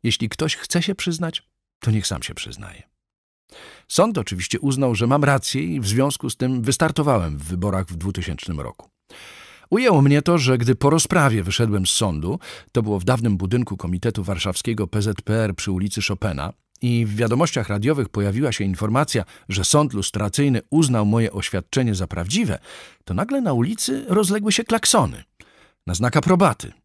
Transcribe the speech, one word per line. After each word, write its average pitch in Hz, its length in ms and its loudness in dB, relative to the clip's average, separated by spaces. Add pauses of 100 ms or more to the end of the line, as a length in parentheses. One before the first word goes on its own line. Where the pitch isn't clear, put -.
Jeśli 117 260 -2
ktoś - 260 -4
chce - 260 -2
się 190 140 -2
przyznać, 165 480 -6 (360)
to 113 120 0
niech 107 160 0
sam 73 160 -6
się - 100 -10
przyznaje. - 500 -14 (1040)
Sąd 202 300 2
oczywiście 98 420 -4
uznał, 131 360 0
że 117 120 2
mam 143 160 4
rację 139 400 0
i 160 160 -4
w 101 80 -2
związku 131 420 0
z - 80 -8
tym 127 240 -2
wystartowałem 131 760 2
w 71 60 -10
wyborach 92 440 -2
w 92 80 -10
dwutysięcznym 85 640 -6
roku. - 300 -12 (800)
Ujęło 208 320 6
mnie 143 200 6
to, 170 160 4
że 131 200 4
gdy 120 180 4
po 143 140 4
rozprawie 143 540 4
wyszedłem 101 440 0
z - 20 0
sądu, 92 500 -2 (320)
to 117 120 2
było 101 160 0
w 90 40 -6
dawnym 113 340 2
budynku 98 400 -2
Komitetu 90 460 -4
Warszawskiego 98 640 -4
P 107 140 -2
Z 101 200 -2
P 107 120 -2
R 110 220 0
przy - 160 -6
ulicy 98 360 -2
Chopina, 85 460 -4 (280)
i 120 240 2
w 104 100 -4
wiadomościach 117 540 0
radiowych 110 400 0
pojawiła 104 420 -2
się - 120 -4
informacja, 107 600 0 (260)
że 98 140 0
sąd 147 300 2
lustracyjny 107 760 0
uznał 127 360 4
moje 113 260 2
oświadczenie 101 640 -2
za 90 120 -2
prawdziwe, 120 520 -2 (460)
to 175 80 -6
nagle 240 280 -2
na 175 120 0
ulicy 226 540 -2
rozległy 202 440 2
się 226 120 2
klaksony 147 600 2 (640)
na 90 60 -4
znak 113 240 0
aprobaty. 170 560 2 (120)